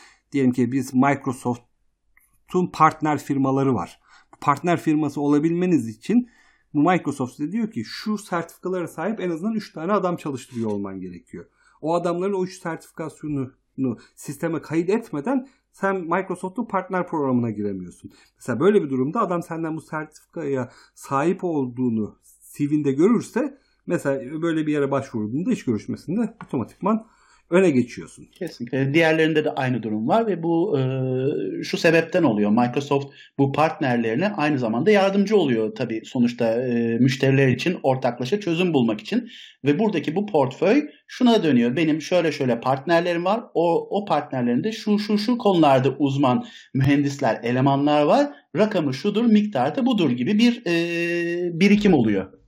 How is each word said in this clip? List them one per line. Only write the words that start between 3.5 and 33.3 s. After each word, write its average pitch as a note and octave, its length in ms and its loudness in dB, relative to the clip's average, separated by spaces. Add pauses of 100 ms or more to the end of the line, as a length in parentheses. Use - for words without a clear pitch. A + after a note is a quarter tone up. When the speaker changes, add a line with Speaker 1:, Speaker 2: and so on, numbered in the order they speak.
Speaker 1:
var. F2 260 -6 (320)
Bu - 80 -20
partner D3+ 360 2
firması D3+ 440 0
olabilmeniz D3+ 680 2
için A3 400 -2 (460)
bu D3+ 160 4
Microsoft D3 460 -2
size D3+ 160 -6
diyor A3 180 -4
ki, A#2+ 140 -8
"Şu G#3 340 -6
sertifikalara F3+ 720 -6
sahip G3 320 -6
en F3+ 100 -4
azından F3 240 -6
üç G#3+ 180 -8
tane E3 200 -6
adam F3+ 240 -2
çalıştırıyor B2 540 -8
olman G2 300 -6
gerekiyor. F2 460 -16 (340)
O D#3+ 140 -2
adamların F3 400 -2
o F#3 100 -2
üç F#3 160 -10
sertifikasyonunu C#3+ 1400 -8 (160)
sisteme D#3+ 480 -6
kayıt E3 280 -2
etmeden A#3 560 -4 (260)
sen G3 240 -2
Microsoft'un F#3 720 -4
partner F#3 400 -4
programına B2+ 440 0
giremiyorsun." G2+ 600 -8 (260)
Mesela A#2+ 240 -6
böyle G3 220 4
bir D3 80 -6
durumda C3+ 300 -2
adam F3 220 -2
senden D#3+ 340 -8
bu D3+ 40 -10
sertifikaya D3+ 880 -8 (260)
sahip D#3+ 500 -4
olduğunu B2 760 -2 (380)
C C#3+ 80 -2
V'nde D3 280 0
görürse G#3+ 680 0 (280)
mesela D3 560 -4
böyle D#3+ 240 -2
bir D3+ 60 -2
yere C#3+ 180 0
başvurduğunda C3 640 -4
iş - 120 -4
görüşmesinde A#2 560 -4 (260)
otomatikman F#3 600 -2 (440)
öne F3+ 200 6
geçiyorsun. A#2 600 -2
Speaker 2:
Kesinlikle. C#3 640 -4
Diğerlerinde D#3+ 500 4
de - 60 0
aynı B2+ 320 -2
durum A2 260 -2
var A3+ 180 2
ve F3 160 -4
bu, E3 360 0
e, C3 40 0 (800)
şu - 140 -4
sebepten E3 460 2
oluyor. G#2 280 2
Microsoft C3+ 560 0 (320)